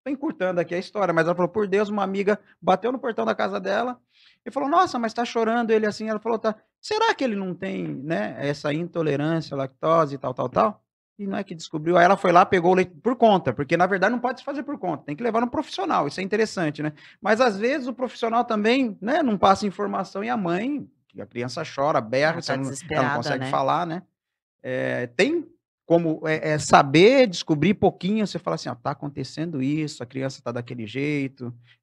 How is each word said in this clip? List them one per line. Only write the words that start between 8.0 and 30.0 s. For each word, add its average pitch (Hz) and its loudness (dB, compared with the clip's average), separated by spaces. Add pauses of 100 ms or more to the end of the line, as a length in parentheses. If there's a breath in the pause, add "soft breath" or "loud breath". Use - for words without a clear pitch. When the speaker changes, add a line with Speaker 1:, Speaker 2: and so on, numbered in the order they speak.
Speaker 1:
essa 143 -2
intolerância 156 -2
à - -4
lactose 147 0
e - -10
tal, 131 -6
tal, 131 -4
tal?" 208 2 (360)
E 208 -8
não 196 -4
é 202 -4
que 185 -12
descobriu. 160 0
Aí 170 8
ela 190 8
foi 185 0
lá, 175 8
pegou 185 2
o 185 6
leite 180 0 (100)
por 247 0
conta, 202 4
porque 143 -2
na 180 4
verdade 190 2
não 240 -2
pode 247 -4
se - -14
fazer 285 -6
por 294 -8
conta, 180 -6
tem 147 -8
que 233 -10
levar 233 0
no 240 0
profissional, 269 -2
isso 143 -8
é 185 -4
interessante, 190 -2
né? 151 -4 (260 loud breath)
Mas 214 2
às 226 4
vezes 247 -2
o 262 -6
profissional 233 -2
também, 226 2
né, 294 0
não 226 2
passa 196 4
informação 202 -4
e 226 -6
a 247 -2
mãe, 208 -4 (200)
que 101 -20
a 104 -10
criança 123 -8
chora, 143 0
berra, 135 2
Speaker 2:
Ela 170 -6
Speaker 1:
você - -6
Speaker 2:
tá 139 0
Speaker 1:
não, 135 -4
ela - -4
não 135 -6
Speaker 2:
desesperada, 143 -2
Speaker 1:
consegue 131 -4
Speaker 2:
né? 131 -6
Speaker 1:
falar, 143 0
né? 165 -8 (580)
É, 127 -4
tem 277 0 (400)
como, 165 2
é, 156 -2
é, 151 0
saber, 180 6
descobrir 170 0
pouquinho, 202 0
você - -6
fala 165 -4
assim, - -10
ó, 117 -8
"Tá 127 -6
acontecendo 147 -6
isso, 147 -4